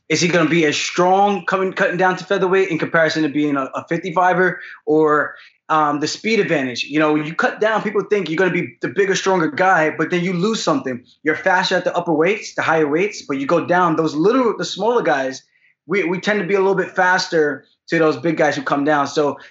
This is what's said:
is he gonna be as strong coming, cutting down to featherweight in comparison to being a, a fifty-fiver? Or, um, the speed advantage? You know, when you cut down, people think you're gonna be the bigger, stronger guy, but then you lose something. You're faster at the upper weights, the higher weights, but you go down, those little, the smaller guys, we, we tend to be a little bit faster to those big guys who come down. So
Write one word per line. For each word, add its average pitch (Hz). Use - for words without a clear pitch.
is 156
he 175
gonna 165
be 160
as 143
strong 190
coming, 190
cutting 180
down 185
to 180
featherweight 190
in 156
comparison 156
to 151
being 147
a, 135
a 135
fifty-fiver? 175
Or, 151
um, 151
the 147
speed 214
advantage? 135
You 143
know, 151
when 151
you 160
cut -
down, 208
people 202
think 196
you're 160
gonna 185
be 170
the 151
bigger, 190
stronger 175
guy, 160
but 160
then 175
you 190
lose 214
something. 131
You're 151
faster 185
at 170
the 175
upper 175
weights, 175
the 143
higher 151
weights, 160
but 139
you 139
go 165
down, 175
those 156
little, 220
the 180
smaller 214
guys, 135
we, 190
we 175
tend 208
to 185
be 196
a 196
little 190
bit 180
faster 175
to 165
those 156
big 151
guys 151
who 143
come 143
down. 143
So 143